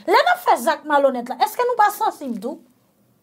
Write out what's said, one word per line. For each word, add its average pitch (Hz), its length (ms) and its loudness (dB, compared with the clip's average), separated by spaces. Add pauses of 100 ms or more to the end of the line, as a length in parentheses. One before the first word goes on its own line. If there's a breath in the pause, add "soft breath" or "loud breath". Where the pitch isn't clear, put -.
lè 381 120 4
n 698 160 2
ap - 100 -10
fè - 160 4
zak 294 280 -2
malonèt 269 420 2
la, 247 160 -10
èske 480 200 -2
nou 494 120 -2
pa 415 160 4
sansib 277 480 -4
tou? 302 180 -8 (640)